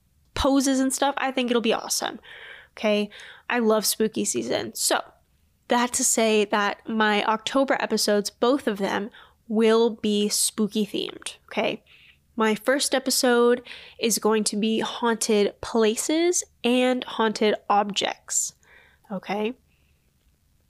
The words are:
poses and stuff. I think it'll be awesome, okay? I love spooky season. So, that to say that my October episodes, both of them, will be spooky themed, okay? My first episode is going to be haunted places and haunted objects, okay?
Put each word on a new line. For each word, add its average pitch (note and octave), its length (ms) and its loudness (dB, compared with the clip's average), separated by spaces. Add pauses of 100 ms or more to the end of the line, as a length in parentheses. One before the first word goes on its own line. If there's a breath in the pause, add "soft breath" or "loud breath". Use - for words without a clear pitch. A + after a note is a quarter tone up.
(340)
poses C4+ 440 2
and C4 140 0
stuff. C#4 260 0
I C4 120 -2
think B3 200 -2
it'll A#3 120 0
be A3 100 2
awesome, - 480 -4 (560 loud breath)
okay? G#3 320 0 (400 loud breath)
I A#3+ 120 0
love G#3+ 260 2
spooky A3 380 -2
season. - 500 -4
So, - 260 -2 (680)
that A#3+ 260 0
to B3+ 100 -2
say A3 400 2
that G3+ 440 -2
my G#3+ 360 2
October B3+ 560 0
episodes, G#3 500 0
both B3+ 380 0
of G3+ 100 -2
them, G3+ 320 -2 (380 loud breath)
will A3+ 420 4
be G#3 380 0
spooky G#3+ 580 0
themed, - 500 -8 (100)
okay? - 360 -4 (540 soft breath)
My A3 180 2
first C4+ 400 0
episode B3 680 2 (360 loud breath)
is A3+ 200 0
going G#3+ 260 2
to G#3 120 -4
be A3 240 0
haunted A3 800 0
places D#4 840 0 (180)
and B3+ 420 2
haunted A3 500 0 (160)
objects, - 840 -2 (560 soft breath)
okay? G#3+ 440 -6 (1160)